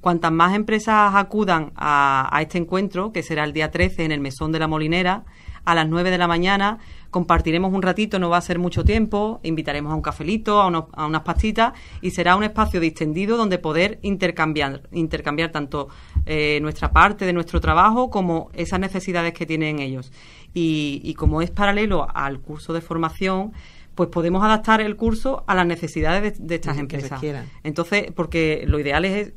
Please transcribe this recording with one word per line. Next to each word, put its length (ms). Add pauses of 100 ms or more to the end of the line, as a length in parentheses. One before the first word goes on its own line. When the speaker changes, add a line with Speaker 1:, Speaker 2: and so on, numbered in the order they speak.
Speaker 1:
Cuantas 300
más 240
empresas 600
acudan 600
a, 560
a 120
este 160
encuentro, 540
que 120
será 200
el 80
día 200
trece 320
en 80
el 80
Mesón 320
de 80
la 80
Molinera, 560 (400)
a 100
las 140
nueve 240
de 60
la 100
mañana, 500 (320)
compartiremos 640
un 100
ratito, 380
no 100
va 60
a 40
ser 200
mucho 240
tiempo, 580
invitaremos 500
a 40
un 60
cafelito, 580
a 80
unos, 240
a 140
unas 160
pastitas, 500 (300)
y 100
será 240
un 80
espacio 340
distendido 580
donde 220
poder 440
intercambiar, 800 (100)
intercambiar 580
tanto, 380 (360)
eh, 380
nuestra 300
parte 320
de 80
nuestro 280
trabajo 500
como 440
esas 240
necesidades 540
que 120
tienen 360
ellos. 320 (420)
Y, 480
y 120
como 280
es 80
paralelo 640
al 260
curso 320
de 80
formación, 720 (440)
pues 120
podemos 360
adaptar 360
el 140
curso 540
a 80
las 100
necesidades 720
de, 80
de 80
estas 220
Speaker 2:
Mm, 0
que 60
Speaker 1:
empresas. 280
Speaker 2:
requieran. 360 (180)
Speaker 1:
Entonces, 500
porque 540
lo 100
ideal 260
es 320